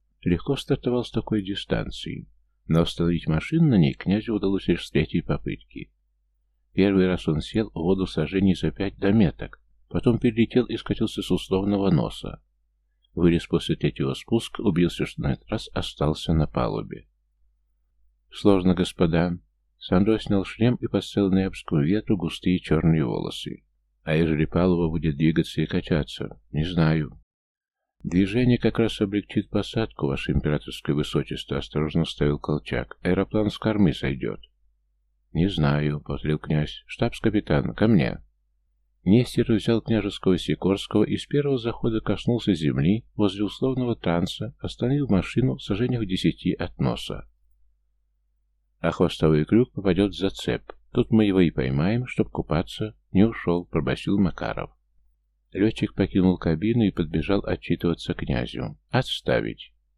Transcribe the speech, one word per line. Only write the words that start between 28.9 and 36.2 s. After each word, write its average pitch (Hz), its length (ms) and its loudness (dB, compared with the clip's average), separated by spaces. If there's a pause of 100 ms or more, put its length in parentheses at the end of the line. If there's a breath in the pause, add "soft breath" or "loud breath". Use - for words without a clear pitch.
облегчит 101 500 -2
посадку, - 580 -4
ваше 69 260 -2
императорское 73 600 -2
высочество», — 71 640 -2
осторожно 78 440 -2
вставил 73 340 0
Колчак. - 640 -6
«Аэроплан 98 460 0
с - 80 -8
кормы 104 360 2
сойдет». 62 480 -6 (920)
«Не 82 180 2
знаю», — 73 560 0
повторил 76 320 -2